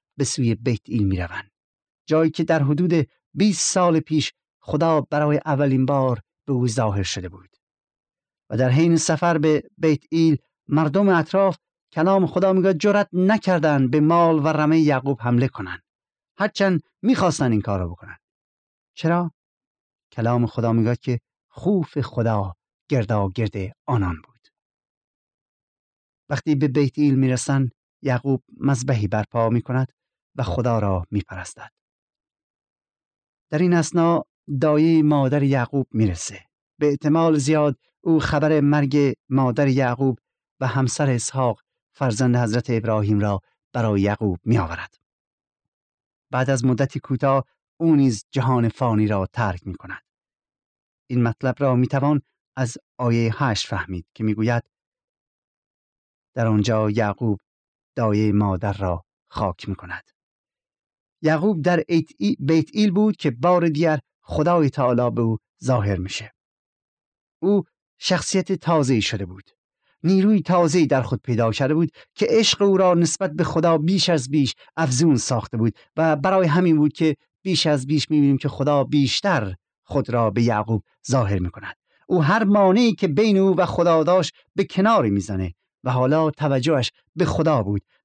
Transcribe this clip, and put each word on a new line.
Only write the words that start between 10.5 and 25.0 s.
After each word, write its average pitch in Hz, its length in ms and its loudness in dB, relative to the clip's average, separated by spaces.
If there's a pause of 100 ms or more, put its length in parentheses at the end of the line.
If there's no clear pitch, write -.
مردم 160 400 2
اطراف، 190 500 0 (340)
کلام 185 340 2
خدا 190 260 0
می‌گوید، 185 280 2
جرأت 202 320 0
نکردند 175 800 0
به 151 100 2
مال 165 380 4
و 147 100 0
رمهٔ 151 300 2
یعقوب 139 420 0
حمله 120 280 0
کنند، 92 340 -12 (560)
هرچند 196 440 0 (200)
می‌خواستن 165 500 0
این 107 80 2
کار 98 200 -4
رو 87 100 -6
بکنن. - 260 -18 (800)
چرا؟ 170 360 -2 (800)
کلام 120 340 0
خدا 117 260 -2
می‌گوید 117 260 0
که 123 220 -6 (280)
خوف 165 520 -4
خدا 110 540 -4 (340)
گرداگرد 104 880 -4 (100)
آنان 95 380 -2
بود. - 240 -20 (1800)